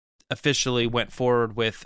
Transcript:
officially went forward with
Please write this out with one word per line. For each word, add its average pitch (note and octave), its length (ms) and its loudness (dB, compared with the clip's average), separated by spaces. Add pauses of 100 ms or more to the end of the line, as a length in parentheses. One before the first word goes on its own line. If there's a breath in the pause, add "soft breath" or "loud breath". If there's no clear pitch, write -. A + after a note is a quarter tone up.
(300)
officially B2+ 560 2
went A#2 260 -2
forward A#2+ 440 0
with A2+ 300 -2